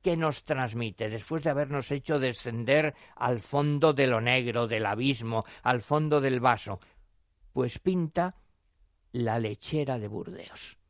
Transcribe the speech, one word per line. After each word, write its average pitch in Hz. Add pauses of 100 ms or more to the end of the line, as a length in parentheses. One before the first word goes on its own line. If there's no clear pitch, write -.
¿qué 170
nos 160
transmite? 117
Después 127
de 160
habernos 139
hecho 143
descender 131 (220)
al 123
fondo 147
de 135
lo 117
negro, 120
del 110
abismo, 113 (180)
al 123
fondo 151
del 131
vaso, 117 (720)
pues 127
pinta 180 (760)
la 117
lechera 127
de 104
Burdeos. - (120)